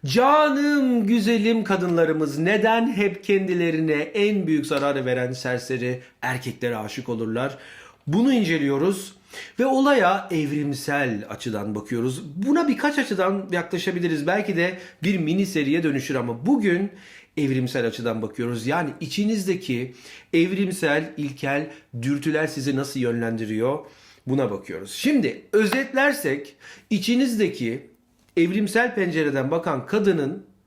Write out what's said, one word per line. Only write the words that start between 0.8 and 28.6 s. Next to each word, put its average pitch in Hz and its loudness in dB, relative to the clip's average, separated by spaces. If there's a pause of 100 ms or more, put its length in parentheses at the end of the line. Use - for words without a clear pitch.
güzelim 226 2
kadınlarımız 165 2
neden 220 2
hep 196 -2
kendilerine 170 2
en 196 0
büyük 156 2
zararı 139 0
veren 127 0
serseri 123 -4 (220)
erkeklere 123 -4
aşık 107 -8
olurlar? 117 -4 (480)
Bunu 226 4
inceliyoruz 165 0 (460)
ve 254 4
olaya 262 4
evrimsel 143 -2
açıdan 104 -6
bakıyoruz. 120 -4 (140)
Buna 285 2
birkaç 294 0
açıdan 190 0
yaklaşabiliriz. 175 -2
Belki 196 0
de 180 0 (240)
bir 190 2
mini 170 0
seriye 156 0
dönüşür 139 -2
ama 120 -4
bugün 202 2 (460)
evrimsel 131 0
açıdan 113 -2
bakıyoruz. 117 -4
Yani 151 0 (100)
içinizdeki 175 -2 (380)
evrimsel, 170 0
ilkel 143 -4 (320)
dürtüler 151 0
sizi 139 -2
nasıl 135 -4
yönlendiriyor? 117 -2 (480)
Buna 127 0
bakıyoruz. 95 -10
Şimdi 233 0 (100)
özetlersek 220 0 (340)
içinizdeki 214 0 (500)
evrimsel 208 2